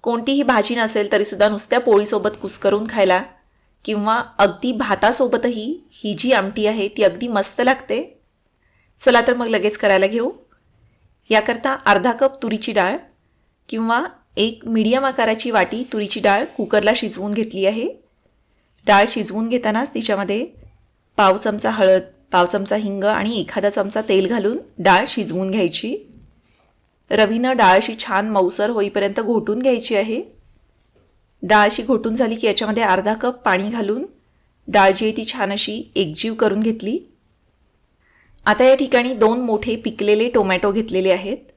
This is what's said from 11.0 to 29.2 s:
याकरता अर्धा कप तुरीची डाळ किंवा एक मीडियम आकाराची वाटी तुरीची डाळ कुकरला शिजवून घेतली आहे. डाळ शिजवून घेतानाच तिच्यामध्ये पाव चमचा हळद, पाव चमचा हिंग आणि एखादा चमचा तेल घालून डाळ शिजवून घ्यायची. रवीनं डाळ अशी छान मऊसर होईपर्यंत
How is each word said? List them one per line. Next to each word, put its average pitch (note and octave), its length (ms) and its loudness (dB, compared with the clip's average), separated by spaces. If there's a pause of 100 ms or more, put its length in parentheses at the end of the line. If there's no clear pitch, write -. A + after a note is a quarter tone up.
याकरता A3+ 420 0 (140)
अर्धा A#3 260 4
कप C4 300 0
तुरीची A3 300 -4
डाळ G3 240 2 (720)
किंवा A3+ 340 -2 (340)
एक A3+ 300 -2
मीडियम A3+ 380 0
आकाराची A#3 460 -2
वाटी G#3+ 320 0 (100)
तुरीची G#3 280 -6
डाळ G3+ 240 2 (120)
कुकरला G#3+ 400 0
शिजवून G#3 380 -6
घेतली G3 320 -4
आहे. A3 220 -2 (1000)
डाळ G#3 220 6
शिजवून G#3+ 400 -4
घेतानाच A#3 460 -2
तिच्यामध्ये G#3 520 -4 (720)
पाव G3 180 4
चमचा G#3 340 -2
हळद, F#3+ 320 4 (300)
पाव F#3 140 4
चमचा G3+ 300 0
हिंग G3+ 280 -4
आणि G#3+ 360 0
एखादा G3+ 300 -2
चमचा G3+ 380 0
तेल F#3+ 200 2
घालून A3+ 300 -2 (200)
डाळ F#3 300 4
शिजवून F#3 420 -4
घ्यायची. G#3+ 460 -2 (1120)
रवीनं A3+ 460 2
डाळ G3 200 6
अशी A3+ 220 0
छान G#3+ 320 -4
मऊसर G3+ 400 0
होईपर्यंत G3+ 500 -2